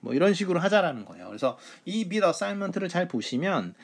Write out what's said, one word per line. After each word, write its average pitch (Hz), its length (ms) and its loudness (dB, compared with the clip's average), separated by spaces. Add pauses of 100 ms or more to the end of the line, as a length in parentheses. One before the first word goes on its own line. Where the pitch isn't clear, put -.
뭐 120 140 -4
이런 180 200 6
식으로 180 260 0
하자라는 175 460 2
거예요. 90 220 -18
그래서 113 300 -2 (260)
이 208 240 -4
빗 208 140 0
어사인먼트를 196 640 0
잘 175 200 0
보시면 127 760 -2